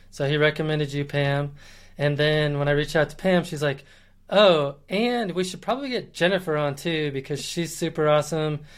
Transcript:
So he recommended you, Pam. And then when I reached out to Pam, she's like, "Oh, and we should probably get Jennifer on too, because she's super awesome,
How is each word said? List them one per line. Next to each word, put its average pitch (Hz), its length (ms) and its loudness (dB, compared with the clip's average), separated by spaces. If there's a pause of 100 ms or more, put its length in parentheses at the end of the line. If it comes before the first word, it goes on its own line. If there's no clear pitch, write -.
(100)
So 139 180 -4
he 151 80 2
recommended 151 560 2
you, 143 140 -4
Pam. 143 480 0 (420)
And 147 220 0
then 151 400 2
when 143 100 0
I 147 40 4
reached 147 220 0
out 147 140 2
to - 80 -18
Pam, 180 280 2
she's 156 180 -8
like, 143 220 -2 (440)
"Oh, 160 480 4 (140)
and 233 400 0
we 180 140 -2
should 180 180 -10
probably 262 260 -4
get 226 240 -6
Jennifer 175 460 0
on 143 160 -2
too, 151 380 -2
because 135 280 -6
she's - 340 -6
super 160 320 -2
awesome, 151 540 2 (180)